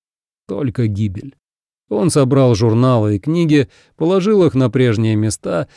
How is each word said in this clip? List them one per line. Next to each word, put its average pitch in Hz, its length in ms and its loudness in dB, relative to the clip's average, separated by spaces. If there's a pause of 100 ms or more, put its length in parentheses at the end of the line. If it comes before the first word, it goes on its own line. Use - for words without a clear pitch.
(460)
Только 127 400 -4
гибель. 104 480 -6 (540)
Он 208 220 0
собрал 135 440 2
журналы 113 600 0
и - 20 -8
книги, 151 500 0 (280)
положил 190 480 0
их 151 100 0
на 131 160 0
прежние 110 460 0
места, 107 500 -4 (100)